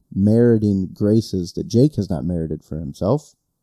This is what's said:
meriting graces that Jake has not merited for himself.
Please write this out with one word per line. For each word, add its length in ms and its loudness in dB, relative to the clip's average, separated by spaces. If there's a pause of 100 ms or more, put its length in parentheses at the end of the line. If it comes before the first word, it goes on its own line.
(120)
meriting 800 2
graces 640 -2
that 140 -8
Jake 260 2
has 160 -4
not 140 -4
merited 400 -4
for 140 -10
himself. 560 -4 (280)